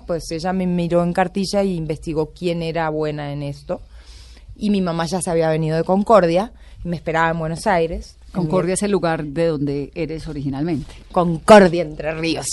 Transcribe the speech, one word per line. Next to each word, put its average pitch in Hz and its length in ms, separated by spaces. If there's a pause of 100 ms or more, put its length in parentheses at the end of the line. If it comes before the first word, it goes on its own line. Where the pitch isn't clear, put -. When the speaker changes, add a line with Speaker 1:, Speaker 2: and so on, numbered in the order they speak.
Speaker 1:
pues 165 260
ella 170 220
me 185 140
miró 175 360
en 175 100
cartilla 190 500
y 190 120
investigó 156 560
quién 170 300
era 165 280
buena 151 440
en 147 100
esto. 143 380 (800)
Y 208 120
mi 202 100
mamá 165 240
ya 170 160
se 185 80
había 165 200
venido 160 280
de 170 60
Concordia, 190 680 (320)
y 170 40
me 170 80
esperaba 165 340
en 165 100
Buenos 160 280
Aires. 175 480 (180)
Speaker 2:
Concordia 160 380
Speaker 1:
En - 0
mi - 20
Speaker 2:
es 185 100
el 202 80
lugar 165 320
de 151 220
donde 143 500
eres 156 320
originalmente. 143 640 (200)
Speaker 1:
Concordia, 175 720
Entre 151 300
Ríos, 156 400